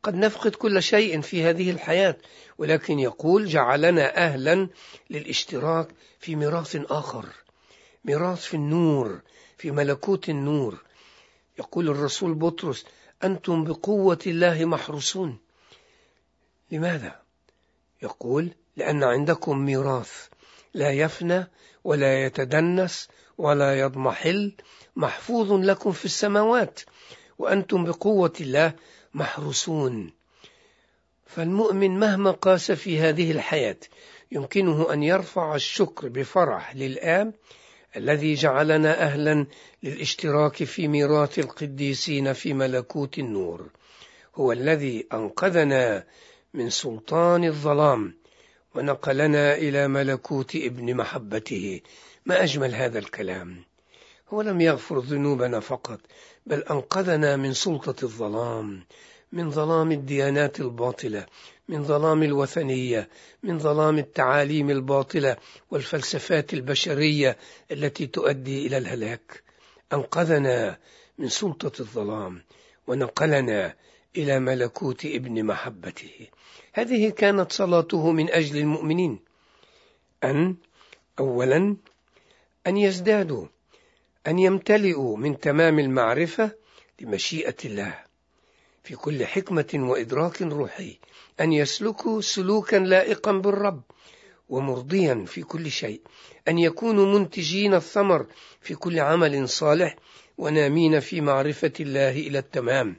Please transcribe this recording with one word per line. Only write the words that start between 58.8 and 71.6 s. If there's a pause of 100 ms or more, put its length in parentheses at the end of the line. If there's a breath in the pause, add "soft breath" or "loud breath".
من
ظلام
الديانات
الباطلة، (420 loud breath)
من
ظلام
الوثنية، (340 loud breath)
من
ظلام
التعاليم
الباطلة (340 loud breath)
والفلسفات
البشرية (360 loud breath)
التي
تؤدي
إلى
الهلاك. (500 soft breath)
أنقذنا (400 soft breath)
من
سلطة